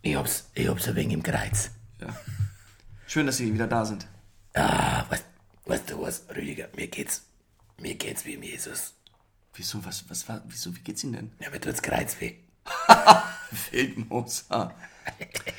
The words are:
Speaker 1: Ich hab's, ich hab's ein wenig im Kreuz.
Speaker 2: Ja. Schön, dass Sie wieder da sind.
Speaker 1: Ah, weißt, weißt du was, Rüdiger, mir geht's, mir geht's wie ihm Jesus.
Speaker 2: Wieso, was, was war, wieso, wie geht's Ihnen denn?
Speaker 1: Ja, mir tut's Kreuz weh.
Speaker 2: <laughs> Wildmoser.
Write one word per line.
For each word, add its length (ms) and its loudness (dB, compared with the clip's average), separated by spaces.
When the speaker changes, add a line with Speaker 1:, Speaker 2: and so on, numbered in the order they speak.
Speaker 1:
Ich 120 2
hab's, 380 -2
ich 140 0
hab's 200 0
ein 80 0
wenig 180 0
im 100 -2
Kreuz. 480 0
Speaker 2:
Ja. 60 -10
Schön, 180 2
dass 120 0
Sie 160 0
wieder 140 0
da 180 2
sind. 200 -6
Speaker 1:
Ah, 560 2
weißt, 160 -4
weißt 260 -2
du 100 -8
was, 240 -6
Rüdiger, 400 -8
mir 120 -6
geht's, 360 -6
mir 140 -8
geht's 300 -10
wie 80 -10
ihm 100 -12
Jesus. 500 -10
Speaker 2:
Wieso, 320 -8
was, 240 -10
was 180 -8
war, 200 -8
wieso, 280 -8
wie 60 -16
geht's 240 -8
Ihnen 80 -4
denn? 260 -10
Speaker 1:
Ja, 100 -10
mir 120 -10
tut's 200 -4
Kreuz 380 -2
weh. 160 -6
Speaker 2:
<laughs> 1040 8
Wildmoser. 1000 -2